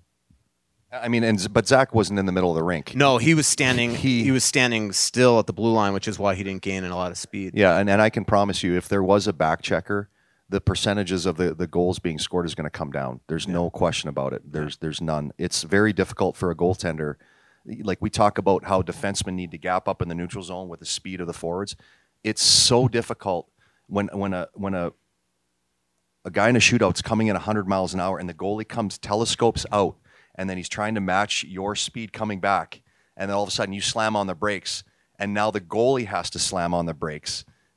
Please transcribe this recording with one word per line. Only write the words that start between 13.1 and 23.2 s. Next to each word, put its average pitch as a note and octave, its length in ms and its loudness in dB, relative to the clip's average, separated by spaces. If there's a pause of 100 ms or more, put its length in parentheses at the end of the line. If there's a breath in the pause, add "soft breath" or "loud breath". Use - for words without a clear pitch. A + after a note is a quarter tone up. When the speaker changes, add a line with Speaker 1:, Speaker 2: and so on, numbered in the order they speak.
Speaker 1:
There's D#2+ 200 -4
Speaker 2:
Yeah. F#2 60 -4
Speaker 1:
no F2 180 0
question E2 360 -2
about C#2 260 -4
it. B1 120 -10
Speaker 2:
Yeah. C#2+ 60 -20
Speaker 1:
There's, D2+ 260 -6
there's D#2 240 -8
none. D2+ 380 -4
It's - 240 -4
very G2+ 300 0
difficult F#2 440 -2
for F2+ 140 -2
a E2 40 -6
goaltender. D#2+ 600 -2 (500 soft breath)
Like, - 360 -6
we G#2+ 100 -4
talk G#2 260 4
about F#2+ 280 2
how F#2+ 180 2
defensemen F#2 500 -6
need F2+ 180 -8
to F2+ 60 -12
gap F2+ 300 -2
up F#2+ 140 -4
in F2 80 -6
the E2+ 60 -6
neutral F2+ 280 -8
zone F2+ 260 -12
with E2 100 -14
the D#2+ 60 -18
speed F#2 360 -8
of F2 60 -8
the E2+ 60 -6
forwards. F2+ 420 -6 (480 soft breath)
It's A2 200 -2
so - 440 6
difficult A2+ 600 -4 (380)